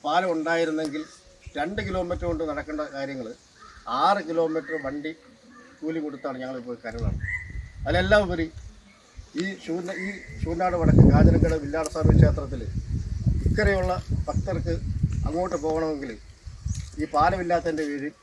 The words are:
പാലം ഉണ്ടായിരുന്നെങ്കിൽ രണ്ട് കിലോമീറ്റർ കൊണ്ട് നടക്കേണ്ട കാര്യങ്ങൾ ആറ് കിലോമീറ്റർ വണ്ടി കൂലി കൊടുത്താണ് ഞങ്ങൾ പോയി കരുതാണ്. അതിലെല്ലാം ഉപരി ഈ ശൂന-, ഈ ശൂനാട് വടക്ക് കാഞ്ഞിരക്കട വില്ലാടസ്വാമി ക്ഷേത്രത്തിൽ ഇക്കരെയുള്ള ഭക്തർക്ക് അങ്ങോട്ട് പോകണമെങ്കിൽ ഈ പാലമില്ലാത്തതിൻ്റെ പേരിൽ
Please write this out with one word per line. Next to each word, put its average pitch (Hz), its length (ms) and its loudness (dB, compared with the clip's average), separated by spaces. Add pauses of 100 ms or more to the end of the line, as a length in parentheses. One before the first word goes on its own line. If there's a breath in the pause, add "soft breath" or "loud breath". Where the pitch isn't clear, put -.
പാലം 170 280 2
ഉണ്ടായിരുന്നെങ്കിൽ 156 720 -2 (520)
രണ്ട് 202 260 -4
കിലോമീറ്റർ 180 440 -4
കൊണ്ട് 165 180 -2
നടക്കേണ്ട 151 360 -6
കാര്യങ്ങൾ 135 540 -8 (540)
ആറ് 165 400 2
കിലോമീറ്റർ 160 560 -2
വണ്ടി 147 280 -6 (680)
കൂലി 160 180 -4
കൊടുത്താണ് 139 400 -8
ഞങ്ങൾ 131 220 -8
പോയി 120 240 -10
കരുതാണ്. - 360 -4 (640)
അതിലെല്ലാം 185 380 4
ഉപരി 170 280 -2 (880)
ഈ 170 80 -2 (220)
ശൂന-, 175 300 -6
ഈ 190 140 -8 (340)
ശൂനാട് 175 320 -2
വടക്ക് - 360 10
കാഞ്ഞിരക്കട - 420 6
വില്ലാടസ്വാമി 156 600 0
ക്ഷേത്രത്തിൽ 143 460 4 (880)
ഇക്കരെയുള്ള 190 520 0 (260)
ഭക്തർക്ക് - 460 -2 (520)
അങ്ങോട്ട് 175 300 -4
പോകണമെങ്കിൽ 151 640 -4 (800)
ഈ 151 60 -4
പാലമില്ലാത്തതിൻ്റെ 170 800 0
പേരിൽ 143 280 -6 (100)